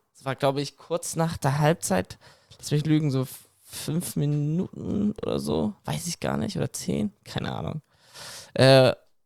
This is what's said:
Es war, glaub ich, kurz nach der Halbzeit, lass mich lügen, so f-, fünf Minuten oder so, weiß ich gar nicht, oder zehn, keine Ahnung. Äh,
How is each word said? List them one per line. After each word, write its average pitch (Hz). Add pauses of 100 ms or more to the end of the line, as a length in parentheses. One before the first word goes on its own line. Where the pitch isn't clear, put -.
(160)
Es -
war, 135
glaub 139
ich, 143
kurz -
nach 165
der 143
Halbzeit, 175 (400)
lass -
mich 147
lügen, 156
so 131
f-, - (140)
fünf -
Minuten 151
oder -
so, 214 (120)
weiß 151
ich 170
gar 67
nicht, 73
oder -
zehn, - (120)
keine -
Ahnung. 65 (720)
Äh, 131 (320)